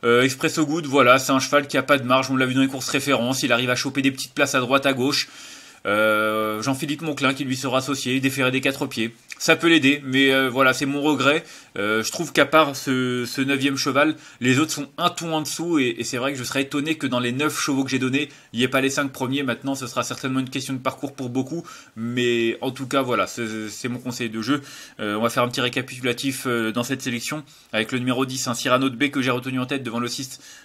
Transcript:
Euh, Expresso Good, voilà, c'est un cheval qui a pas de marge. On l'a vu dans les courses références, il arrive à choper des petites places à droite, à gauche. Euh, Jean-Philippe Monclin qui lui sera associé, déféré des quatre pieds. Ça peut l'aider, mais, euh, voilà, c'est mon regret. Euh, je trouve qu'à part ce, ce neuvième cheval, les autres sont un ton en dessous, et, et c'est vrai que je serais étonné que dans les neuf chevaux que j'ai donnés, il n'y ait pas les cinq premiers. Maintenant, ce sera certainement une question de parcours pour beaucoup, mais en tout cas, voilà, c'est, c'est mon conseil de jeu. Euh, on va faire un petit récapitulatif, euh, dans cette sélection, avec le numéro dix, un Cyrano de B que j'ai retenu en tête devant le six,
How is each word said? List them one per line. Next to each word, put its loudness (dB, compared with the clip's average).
Euh, 6
Expresso 0
Good, -2
voilà, 8
c'est 0
un 4
cheval 2
qui -2
a 2
pas 4
de -4
marge. 2
On 0
l'a 2
vu -2
dans 4
les 4
courses -6
références, 0
il 2
arrive 2
à 4
choper -2
des 4
petites -10
places 2
à 4
droite, 2
à 4
gauche. 0
Euh, 2
Jean-Philippe -4
Monclin 0
qui -6
lui -2
sera 0
associé, -2
déféré 0
des 0
quatre 0
pieds. -6
Ça 4
peut 0
l'aider, 6
mais, 4
euh, 4
voilà, 4
c'est -2
mon -2
regret. 2
Euh, 0
je -4
trouve -6
qu'à 4
part 4
ce, -2
ce -6
neuvième 0
cheval, 2
les 4
autres 0
sont -6
un 0
ton -6
en 0
dessous, -2
et, 0
et -4
c'est -6
vrai -2
que -8
je -6
serais -2
étonné -2
que -4
dans 0
les -2
neuf -2
chevaux 0
que -4
j'ai 0
donnés, -2
il -4
n'y 4
ait 0
pas 2
les 2
cinq -2
premiers. -4
Maintenant, -4
ce -8
sera -4
certainement -4
une -4
question -6
de -6
parcours -6
pour -6
beaucoup, -4
mais 0
en -2
tout -10
cas, 0
voilà, 2
c'est, -6
c'est -8
mon -4
conseil -6
de -6
jeu. -2
Euh, -2
on 0
va 2
faire 0
un 2
petit -4
récapitulatif, -4
euh, 0
dans -2
cette -6
sélection, -6
avec 0
le -2
numéro 0
dix, -6
un -4
Cyrano 2
de -4
B 0
que -2
j'ai 0
retenu -2
en -2
tête -4
devant -6
le -2
six, -8